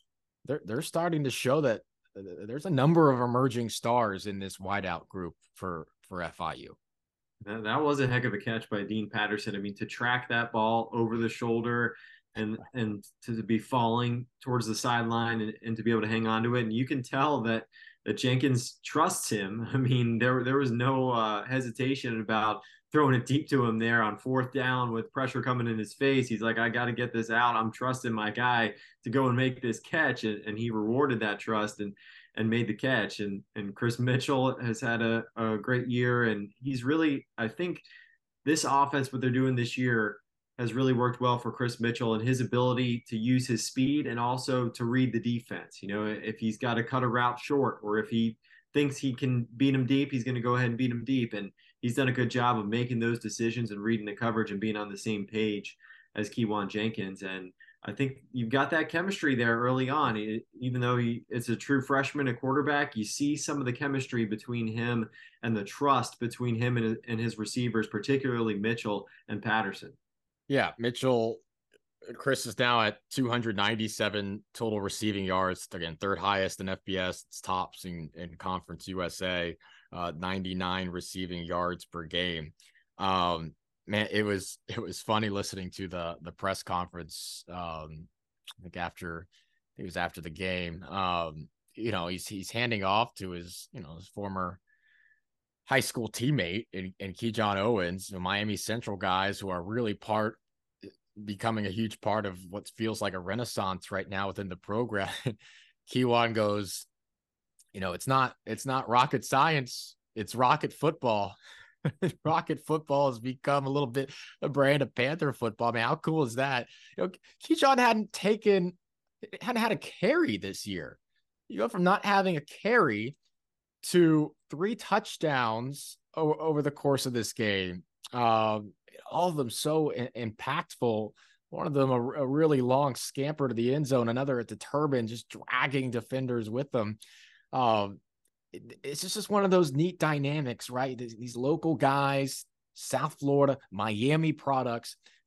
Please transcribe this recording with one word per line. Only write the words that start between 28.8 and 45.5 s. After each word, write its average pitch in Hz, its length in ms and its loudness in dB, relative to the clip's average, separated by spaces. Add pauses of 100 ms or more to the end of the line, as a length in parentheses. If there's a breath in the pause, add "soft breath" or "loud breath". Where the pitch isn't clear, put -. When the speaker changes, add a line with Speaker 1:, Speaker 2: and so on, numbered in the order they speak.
Speaker 2:
to 123 60 -4
go 131 180 4
and 120 80 4
make 127 260 2
this 113 200 -2
catch." 147 420 0
And, 107 220 -2
and 104 120 -4
he 117 120 -2
rewarded 113 500 2
that 104 200 -2
trust 107 420 -2
and, 101 120 -6 (440 loud breath)
and 110 120 2
made 117 180 2
the 104 60 0
catch. 110 460 0
And, 101 220 -6 (140)
and 98 200 -8
Chris 117 240 0
Mitchell 127 600 2
has 113 200 -2
had 117 220 0
a, 113 240 2 (100)
a 110 220 0
great 123 300 0
year. 123 380 2
And 104 240 0 (100)
he's 131 260 -4
really, 147 420 2 (100)
I 113 120 -2
think 175 320 -6 (640 loud breath)
this 156 180 2
offense, 139 480 2
what 120 100 -4
they're 127 100 2
doing 131 240 2
this 120 220 -2
year, 117 420 2 (380)
has 117 160 -2
really 131 200 4
worked 120 280 0
well 123 160 4
for 117 140 -6
Chris 120 280 -2
Mitchell 117 360 0
and 113 120 -2
his 131 140 2
ability 123 640 2
to 113 100 -4
use 123 300 2
his 117 180 0
speed 143 420 0
and 117 120 -2
also 123 500 0
to 120 160 -4
read 123 280 4
the 117 60 2
defense. 104 640 -4